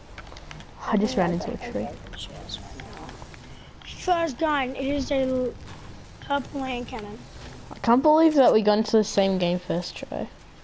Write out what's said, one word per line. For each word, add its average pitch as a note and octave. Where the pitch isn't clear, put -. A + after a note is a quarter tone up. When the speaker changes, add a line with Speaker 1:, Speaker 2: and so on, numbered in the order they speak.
Speaker 1:
I G#3+
just A3+
ran F3
into F3
a -
Speaker 2:
Okay, A#3
Speaker 1:
tree. G3+
Speaker 2:
okay, D4
sure, -
that's -
fine -
now. -
First E4+
gun, C#4+
it C4+
is C#4+
a C4+
l-, B3+
purple C#4
hand B3
cannon. G#3
Speaker 1:
I -
can't B3
believe D#4
that B3
we A3
got G#3
into A3
the G#3+
same G3
game F3
first F3
try. -